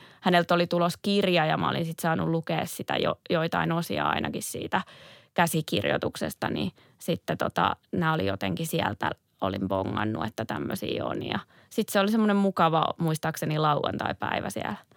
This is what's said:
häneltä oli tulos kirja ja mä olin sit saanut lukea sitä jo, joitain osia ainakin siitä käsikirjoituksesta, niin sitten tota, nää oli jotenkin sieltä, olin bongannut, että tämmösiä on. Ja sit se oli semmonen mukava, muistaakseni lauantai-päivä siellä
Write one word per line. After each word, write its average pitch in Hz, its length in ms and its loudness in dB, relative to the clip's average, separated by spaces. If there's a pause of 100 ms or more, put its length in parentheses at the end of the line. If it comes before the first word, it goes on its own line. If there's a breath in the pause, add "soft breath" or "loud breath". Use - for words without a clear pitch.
(220 loud breath)
häneltä 180 320 4
oli 175 140 4
tulos 175 340 2
kirja 185 440 4
ja 156 120 2
mä 160 120 0
olin 165 160 -2
sit 165 140 -8
saanut 160 300 0
lukea 165 360 0
sitä - 320 -4
jo, - 220 0 (100)
joitain 165 420 0
osia 165 360 -2
ainakin - 360 -2
siitä - 380 -4 (520 loud breath)
käsikirjoituksesta, - 1160 0
niin 76 220 -2 (280 soft breath)
sitten - 380 -4
tota, - 380 0 (160)
nää 160 220 0
oli 123 120 0
jotenkin 170 420 -2
sieltä, - 440 -2 (300)
olin 98 260 -2
bongannut, 104 580 -2
että - 200 -6
tämmösiä - 600 -4
on. - 180 -4
Ja - 160 -4 (300 soft breath)
sit - 200 -2
se 208 100 2
oli 196 120 2
semmonen 214 240 4
mukava, 175 500 4 (120)
muistaakseni 156 600 -2
lauantai-päivä - 880 0
siellä - 260 -6 (220 soft breath)